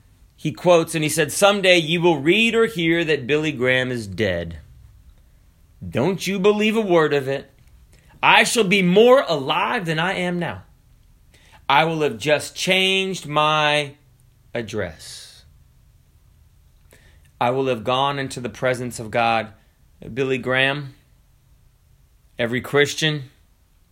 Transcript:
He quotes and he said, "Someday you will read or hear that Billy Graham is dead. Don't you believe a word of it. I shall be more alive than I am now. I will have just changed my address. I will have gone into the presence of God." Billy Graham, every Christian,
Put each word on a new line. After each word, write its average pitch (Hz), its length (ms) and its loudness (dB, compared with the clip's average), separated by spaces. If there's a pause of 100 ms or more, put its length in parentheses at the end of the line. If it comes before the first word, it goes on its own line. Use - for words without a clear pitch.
(400)
He 160 120 -4
quotes 165 420 2
and 160 100 -2
he 151 60 -2
said, 151 220 -2
"Someday 196 460 4
you 165 220 0
will 165 200 2
read 208 340 2
or 226 140 2
hear 170 360 -2
that 147 220 -2
Billy 151 260 0
Graham 127 400 0
is 117 140 -6
dead. 87 540 -4 (1300)
Don't 165 380 -2
you 196 120 -2
believe 208 360 2
a 226 60 2
word 170 300 2
of 139 160 0
it. 135 220 -6 (720)
I 185 220 8
shall 226 200 0
be 196 200 2
more 226 440 6
alive 170 580 -2
than 160 120 -4
I 175 160 -2
am 180 240 -4
now. 123 260 -8 (1040)
I 143 180 4
will 165 160 -2
have 120 180 -2
just 143 360 -2
changed 190 680 -2
my 147 680 0 (580)
address. 104 920 -10 (2000)
I 120 80 0
will 131 180 -2
have 120 160 -4
gone 139 360 -2
into 135 200 -8
the 123 80 -8
presence 123 520 -6
of 110 100 -12
God." 113 440 -2 (600)
Billy 131 240 -2
Graham, 131 560 -2 (1400)
every 120 240 -4
Christian, 143 680 -2 (600)